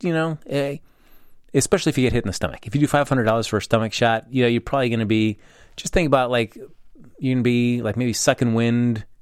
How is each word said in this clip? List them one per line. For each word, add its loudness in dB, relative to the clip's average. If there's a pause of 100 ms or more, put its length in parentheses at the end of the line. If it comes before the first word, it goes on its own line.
you -2
know, -2 (100)
eh, -4 (800)
especially 0
if 0
you 2
get 2
hit 0
in -4
the -4
stomach. -8
If -6
you 0
do 4
five 2
hundred 0
dollars 0
for -2
a -2
stomach -2
shot, 0
you 0
know, 4
you're 2
probably -2
gonna -2
be, 0 (380)
just -6
think 2
about, 2
like, 0 (640)
you're 0
gonna 0
be, 2
like, -4
maybe -2
sucking 0
wind, 0 (160)